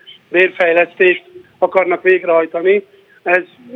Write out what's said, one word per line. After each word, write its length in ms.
bérfejlesztést 920
akarnak 440
végrehajtani. 840
Ez 200